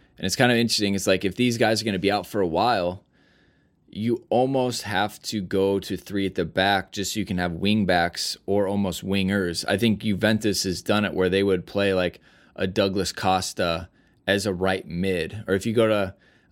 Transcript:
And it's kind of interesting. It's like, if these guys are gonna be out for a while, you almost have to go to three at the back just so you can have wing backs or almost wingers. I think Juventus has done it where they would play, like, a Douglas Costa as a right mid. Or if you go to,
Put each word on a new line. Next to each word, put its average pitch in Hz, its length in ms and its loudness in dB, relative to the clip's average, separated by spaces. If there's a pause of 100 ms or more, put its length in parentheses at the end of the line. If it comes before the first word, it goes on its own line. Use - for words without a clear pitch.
(160)
And - 80 -14
it's 95 120 -2
kind 123 140 4
of 120 60 4
interesting. 110 380 0
It's 95 120 -4
like, 95 200 2
if 92 100 -4
these 120 220 0
guys 110 240 2
are - 20 -6
gonna 101 140 0
be 95 120 2
out 101 160 -2
for - 140 -4
a 95 60 2
while, 92 580 0 (880)
you 113 380 -2
almost 123 540 0
have 101 400 -2
to - 180 -4
go 98 400 2
to 92 160 -8
three 98 300 -4
at 90 80 -4
the 90 100 0
back 92 480 0
just 98 220 -6
so 107 60 -4
you 98 40 -2
can 90 140 -4
have 87 140 -2
wing 98 340 0
backs 87 580 0
or 98 240 0
almost 98 340 -2
wingers. 95 640 0
I 120 120 0
think 110 220 2
Juventus 107 640 0
has 90 180 -4
done 104 240 0
it 85 80 -4
where 90 160 2
they 98 120 2
would 95 220 2
play, 101 300 0
like, 90 260 0 (340)
a 101 120 -4
Douglas 95 460 0
Costa 90 760 0 (380)
as 101 180 2
a 104 80 0
right 95 340 0
mid. 90 600 -2
Or 92 60 2
if 98 100 -2
you 117 80 -2
go 113 160 4
to, 101 260 0 (380)